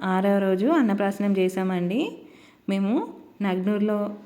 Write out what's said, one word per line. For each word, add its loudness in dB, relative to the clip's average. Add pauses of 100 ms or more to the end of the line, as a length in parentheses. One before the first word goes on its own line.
ఆరవ 2
రోజు 2
అన్నప్రాసనం 2
చేశామండి. 0 (580)
మేము -2 (180)
నగ్నూర్లో 0 (140)